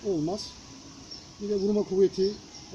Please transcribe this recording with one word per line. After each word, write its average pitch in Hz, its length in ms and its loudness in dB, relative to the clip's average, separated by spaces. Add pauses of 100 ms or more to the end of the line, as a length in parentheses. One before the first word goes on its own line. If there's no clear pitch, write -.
olmaz. 175 340 0 (1000)
Bir 202 80 -2
de 208 60 2
vurma 202 280 4
kuvveti, 190 500 4 (420)